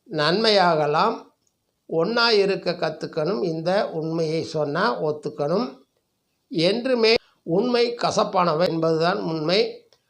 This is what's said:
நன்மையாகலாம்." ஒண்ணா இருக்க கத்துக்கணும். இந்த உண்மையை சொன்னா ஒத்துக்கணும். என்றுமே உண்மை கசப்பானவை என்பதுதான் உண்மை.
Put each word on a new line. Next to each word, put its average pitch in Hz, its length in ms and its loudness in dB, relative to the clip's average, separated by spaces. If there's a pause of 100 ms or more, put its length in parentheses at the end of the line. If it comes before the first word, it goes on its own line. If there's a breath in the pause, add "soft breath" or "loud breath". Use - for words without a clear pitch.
(120)
நன்மையாகலாம்." 175 1200 2 (540)
ஒண்ணா 233 460 0
இருக்க 190 400 2
கத்துக்கணும். 165 720 -4
இந்த 175 460 -2
உண்மையை 160 540 -4
சொன்னா 156 600 -2
ஒத்துக்கணும். 156 720 -4 (680)
என்றுமே 226 680 2 (300 soft breath)
உண்மை 233 500 0
கசப்பானவை 175 760 0
என்பதுதான் 165 540 0
உண்மை. 170 680 -2 (200)